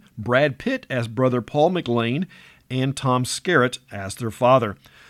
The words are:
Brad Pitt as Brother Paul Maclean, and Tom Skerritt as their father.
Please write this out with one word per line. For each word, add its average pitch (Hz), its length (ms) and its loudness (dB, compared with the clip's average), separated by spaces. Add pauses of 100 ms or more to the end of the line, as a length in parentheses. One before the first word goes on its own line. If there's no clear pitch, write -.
(180)
Brad 131 400 2
Pitt 262 320 -6
as 120 180 -4
Brother 123 320 0
Paul 147 300 2
Maclean, 127 560 -2 (420)
and 131 260 -2
Tom 127 300 0
Skerritt 127 540 0 (120)
as 98 240 -12
their 117 160 -6
father. 120 460 2 (340)